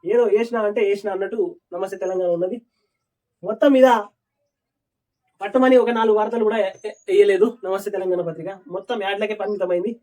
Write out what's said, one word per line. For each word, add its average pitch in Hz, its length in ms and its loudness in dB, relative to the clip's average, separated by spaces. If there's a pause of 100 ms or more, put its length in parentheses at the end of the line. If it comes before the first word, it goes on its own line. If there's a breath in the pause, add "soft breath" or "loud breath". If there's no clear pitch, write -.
(140)
ఏదో 240 100 4 (100)
వేసినా 233 360 0
అంటే 214 180 -2
వేసినా 202 280 -2
అన్నట్టు 196 240 -6 (360)
నమస్తే 190 280 -8
తెలంగాణ 185 340 -2
ఉన్నది. 185 200 -4 (840)
మొత్తం 220 320 2
మీద 262 140 8 (1500)
పట్టమని 254 420 4
ఒక 240 160 0
నాలుగు 214 200 2
వార్తలు 214 280 0
కూడా 220 180 0
ఏ-, 202 300 -10 (140)
వేయలేదు 202 380 4 (200)
నమస్తే 196 300 -4
తెలంగాణ 185 320 -2
పత్రిక, 160 200 -10 (260)
మొత్తం 208 300 -8
యాడ్లకే 208 380 -4
పరిమితమైంది. 190 600 -4